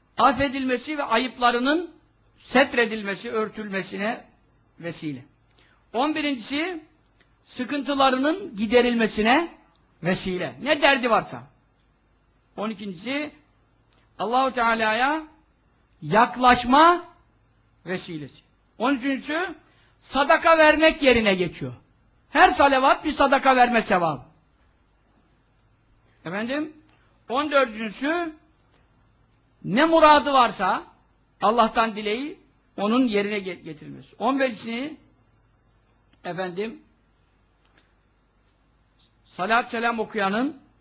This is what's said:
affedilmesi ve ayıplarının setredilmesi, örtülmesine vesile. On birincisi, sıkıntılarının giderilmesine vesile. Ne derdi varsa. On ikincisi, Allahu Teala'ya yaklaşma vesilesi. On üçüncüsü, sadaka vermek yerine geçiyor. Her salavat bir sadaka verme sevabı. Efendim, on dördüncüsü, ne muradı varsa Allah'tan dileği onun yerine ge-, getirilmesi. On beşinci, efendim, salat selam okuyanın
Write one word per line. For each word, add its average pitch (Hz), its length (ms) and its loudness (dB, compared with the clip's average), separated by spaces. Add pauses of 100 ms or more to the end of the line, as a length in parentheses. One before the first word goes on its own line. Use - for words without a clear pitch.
(180)
affedilmesi 262 800 -2
ve 285 40 -6
ayıplarının 247 880 0 (480)
setredilmesi, 226 920 0
örtülmesine 208 920 -6 (560)
vesile. 156 440 -10 (680)
On 285 220 -2
birincisi, 294 720 -6 (600)
sıkıntılarının 277 1120 -2
giderilmesine 233 1000 0 (480)
vesile. 180 600 -4
Ne 294 200 0
derdi 262 280 2
varsa. 165 320 -2 (1120)
On 208 140 -6
ikincisi, 220 600 -8 (880)
Allahu 247 360 0
Teala'ya 233 680 0 (800)
yaklaşma 247 1000 4 (800)
vesilesi. 170 520 -10 (400)
On 262 160 0
üçüncüsü, 277 600 -4 (460)
sadaka 320 580 2
vermek 311 440 4
yerine 233 320 4
geçiyor. 160 380 -6 (580)
Her 349 200 6
salavat 277 540 2
bir 302 80 -2
sadaka 262 440 4
verme 240 260 4
sevabı. 170 400 -2 (2000)
Efendim, 233 480 -6 (560)
on 285 220 -2
dördüncüsü, 269 840 -2 (1300)
ne 202 200 2
muradı 302 480 6
varsa 233 500 2 (600)
Allah'tan 226 540 2
dileği 226 440 -8 (360)
onun 226 280 0
yerine 202 340 -2
ge-, 185 240 -10
getirilmesi. 147 560 -18
On 262 220 -2
beşinci, 247 560 -6 (1300)
efendim, 185 580 -8 (2500)
salat 226 460 -2
selam 233 280 -4
okuyanın 214 640 -4 (180)